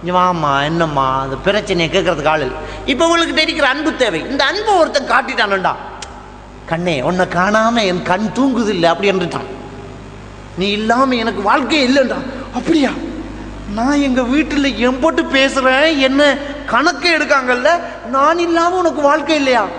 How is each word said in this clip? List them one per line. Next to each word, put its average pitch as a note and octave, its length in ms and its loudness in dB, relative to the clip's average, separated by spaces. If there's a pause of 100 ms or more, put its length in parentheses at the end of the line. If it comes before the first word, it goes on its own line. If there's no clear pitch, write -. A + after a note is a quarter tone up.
"இங்க F3+ 140 2
வாம்மா, D#3 460 2
என்னம்மா?" D3 560 0
அந்த C3+ 160 -4
பிரச்சனையை F3 640 0
கேட்கறதுக்கு D#3 260 0
ஆள் D#3 140 2
இல்ல. B2+ 120 -4 (340)
இப்ப C#4+ 180 2
அவளுக்கு E4 300 2
தெரிவிக்கிற D#4 340 2
அன்பு D4 280 -2
தேவை. F#3+ 240 0
இந்த C#4 240 -2
அன்பை G4+ 300 0
ஒருத்தன் D4 360 0
காட்டிட்டானுண்டா, G#3+ 640 0 (920)
"கண்ணே, E3 360 -2
உன்னை F3+ 240 0
காணாம G#3+ 560 2
என் F3+ 200 0
கண் F#3 320 -2
தூங்குது A#3+ 340 2
இல்ல" F3 200 2
அப்படி G3 220 2
என்றுட்டான். E3+ 340 -2 (1120)
"நீ G3 120 0
இல்லாம A#3 440 2
எனக்கு A3 280 -2
வாழ்க்கையே B3+ 440 2
இல்லைன்றா." B3+ 300 2 (380)
"அப்படியா? C4+ 360 2 (840)
நான் C4+ 260 0
எங்க C4 200 0
வீட்டுல C#4 440 0
எம்பட்டு B3+ 680 0
பேசுறேன், C4+ 680 2
என்ன C4+ 380 4 (300)
கணக்கே E4 500 2
எடுக்காங்கல்ல, C4 520 2 (420)
நான் C#4+ 280 2
இல்லாம E4+ 380 2
உனக்கு D#4+ 240 0
வாழ்க்கை D4+ 360 2
இல்லையா? B3+ 280 2 (140)